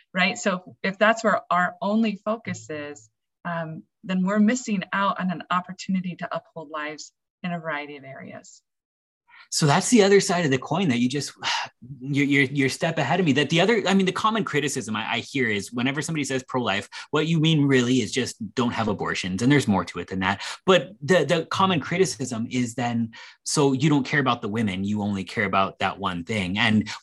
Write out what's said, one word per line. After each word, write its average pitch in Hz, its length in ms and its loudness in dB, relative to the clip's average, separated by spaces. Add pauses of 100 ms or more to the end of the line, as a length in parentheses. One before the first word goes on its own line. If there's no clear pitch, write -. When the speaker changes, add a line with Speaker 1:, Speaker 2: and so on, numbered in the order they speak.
(140)
Speaker 1:
right? 185 240 0
So 180 460 -4
if 190 140 -4
that's 226 260 4
where 196 260 2
our 175 320 0
only 208 420 0
focus 214 460 -6
is, 147 400 -12 (360)
um, 165 380 -8 (200)
then 185 200 -2
we're 202 160 2
missing 214 440 2 (100)
out 196 260 0
on 185 120 -2
an 165 200 -6
opportunity 185 640 -4
to - 180 -8
uphold 160 340 -12
lives 151 420 -10 (320)
in 175 80 -6
a 175 80 -6
variety 147 380 -8
of 135 60 -20
areas. - 580 -18 (920)
Speaker 2:
So - 140 0
that's 156 240 4
the 220 140 8
other 196 160 8
side 175 260 2
of 139 60 0
the 131 80 2
coin 170 300 -2
that 120 100 2
you 123 100 2
just, 139 240 -6 (340)
<sighs> 127 340 -20
you're, 139 240 0
you're, 139 180 4
you're 135 240 0
a - 20 -2
step 165 280 -2
ahead 156 220 0
of 190 60 2
me. 143 80 4
That 143 160 2
the 165 120 4
other, 208 260 4
I 190 60 4
mean, 196 120 4
the 180 60 2
common 214 320 0
criticism 135 520 -4
I, 107 180 -4
I 120 60 0
hear 120 300 -2
is 101 240 -4
whenever 135 280 -2
somebody 147 220 -4
says 131 240 -2
pro-life, 104 400 -2 (240)
what 156 160 0
you 165 120 2
mean 156 260 4
really 127 360 4
is 101 100 -2
just 120 240 -4 (180)
don't 120 180 0
have 113 160 -2
abortions. 90 540 -2
And 123 100 4
there's 143 160 4
more 92 180 4
to - 140 -10
it 87 80 -8
than 95 120 -6
that. 95 240 0 (220)
But 180 260 4 (100)
the, 151 240 4
the 165 240 0
common 185 300 2
criticism 127 720 -2
is 123 240 -2
then, 117 360 -2 (320)
"So 139 300 2
you 135 160 2
don't 143 160 4
care 151 140 0
about 127 220 0
the 113 60 -6
women, 101 360 -2
you 104 180 -2
only 101 220 -2
care 104 220 -4
about 95 340 0
that 95 180 -2
one 90 260 -6
thing." 98 360 -2
And 110 280 4 (160)